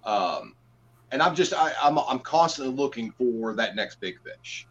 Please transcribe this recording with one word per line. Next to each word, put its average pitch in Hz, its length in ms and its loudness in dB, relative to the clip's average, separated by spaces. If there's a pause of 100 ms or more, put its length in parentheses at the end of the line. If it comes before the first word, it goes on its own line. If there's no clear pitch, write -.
Um, 87 520 -2 (560)
and 135 100 0
I'm 165 140 4
just, 180 180 2
I, 160 280 2
I'm, 147 180 4
I'm 127 200 -2
constantly 156 540 0
looking 117 380 -2
for 113 420 -2
that 104 220 -2
next 104 240 -6
big 92 240 -8
fish - 480 -14